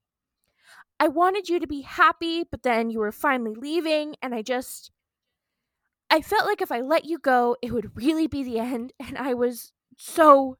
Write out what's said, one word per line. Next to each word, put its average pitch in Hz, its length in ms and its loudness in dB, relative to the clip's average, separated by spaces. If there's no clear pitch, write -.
I 302 80 4
wanted 359 400 2
you 339 120 0
to 302 80 -8
be 285 140 -8
happy, 330 640 0
but - 200 -12
then 233 260 2
you 226 100 -4
were 214 140 -2
finally 247 420 -2
leaving, 302 640 -2
and 247 140 -8
I 220 60 -6
just, 254 500 -8
I 311 120 4
felt 415 240 0
like 403 160 -2
if 330 120 -6
I 240 80 -4
let 294 240 0
you 320 120 -6
go, 240 440 2
it 240 100 -6
would 220 240 -6
really 311 320 0
be 277 160 -6
the 240 160 -6
end, 240 400 -6
and 262 180 -12
I 254 160 -2
was 240 380 -4
so 277 640 6